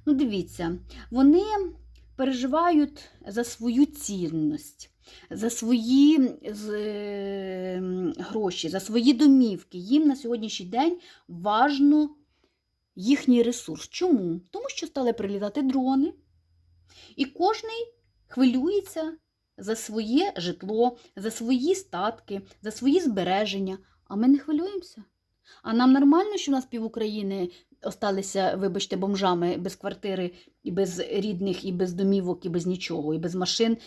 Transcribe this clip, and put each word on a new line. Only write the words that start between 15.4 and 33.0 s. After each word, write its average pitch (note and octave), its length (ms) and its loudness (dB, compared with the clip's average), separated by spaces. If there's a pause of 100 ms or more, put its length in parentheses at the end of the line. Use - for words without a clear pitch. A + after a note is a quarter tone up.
дрони, C4+ 520 0 (1000)
і C#4 100 -2
кожний A4+ 680 -2 (340)
хвилюється D#4+ 880 0 (400)
за G3+ 180 -6
своє A3+ 600 -2
житло, G#3 600 -2 (180)
за G#3 160 -6
свої B3+ 440 0
статки, G3+ 680 -6 (200)
за G#3+ 100 -8
свої C#4 280 2
збереження. F#3+ 800 -2 (300)
А - 80 -12
ми A3 120 2
не C#4 100 6
хвилюємося. D#4+ 680 -6 (600)
А A3+ 100 -4
нам B3 180 6
нормально, E4 460 6
що - 140 -4
у C4+ 40 2
нас C4 100 -4
пів A3+ 180 -8
України G#3 680 -4 (300)
осталися, G3 760 -2
вибачте, F#3+ 420 -4
бомжами F#3 600 0
без F3+ 180 -6
квартири, F#3 560 -6 (320)
і - 80 -8
без F3 280 -2
рідних, G3 640 -4
і F#3+ 60 -4
без F3+ 220 -2
домівок, F#3+ 520 0
і F3+ 40 -4
без E3+ 160 -2
нічого, E3 480 -4